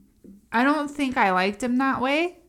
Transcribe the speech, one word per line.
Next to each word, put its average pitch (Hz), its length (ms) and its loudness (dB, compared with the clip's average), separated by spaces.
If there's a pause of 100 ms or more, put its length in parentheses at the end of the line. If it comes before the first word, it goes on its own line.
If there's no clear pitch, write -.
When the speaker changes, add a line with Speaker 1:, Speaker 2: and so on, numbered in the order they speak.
(160)
Speaker 1:
<laughs> - 360 -20
Speaker 2:
I 247 120 2
don't 277 260 2
think - 280 -4
I 202 140 4
liked 190 320 0
him 247 140 0
that 269 240 0
way 302 360 -2 (120)